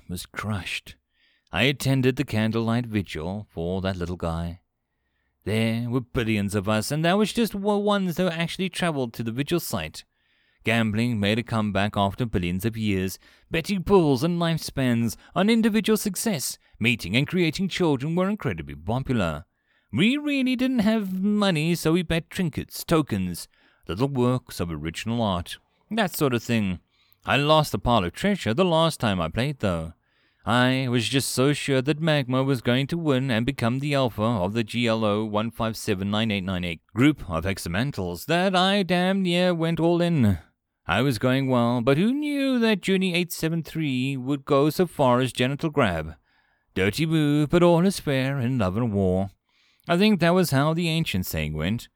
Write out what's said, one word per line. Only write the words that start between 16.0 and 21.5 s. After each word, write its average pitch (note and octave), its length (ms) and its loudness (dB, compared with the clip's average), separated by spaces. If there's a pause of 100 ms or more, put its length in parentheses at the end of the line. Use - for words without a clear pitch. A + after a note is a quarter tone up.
mating A2 340 0
and C#3 120 2
creating F3 420 0
children D#3 440 0
were F3+ 140 0
incredibly E2 480 -6
popular. F#2 720 -2 (440)
We G#3+ 280 2
really C#4 400 -2
didn't C4 220 0
have G#3 340 0
money, F#3+ 640 0